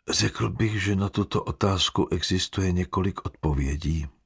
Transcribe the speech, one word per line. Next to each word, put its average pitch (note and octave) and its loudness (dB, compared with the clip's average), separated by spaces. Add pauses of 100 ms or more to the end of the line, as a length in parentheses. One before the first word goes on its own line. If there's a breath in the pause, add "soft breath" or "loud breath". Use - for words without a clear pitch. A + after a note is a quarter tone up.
„Řekl A2 0
bych, G#2+ 0
že G2+ 2
na G2 0
tuto - 0
otázku - 2
existuje F#2 0
několik F2+ 0
odpovědí“ D2+ -2 (180)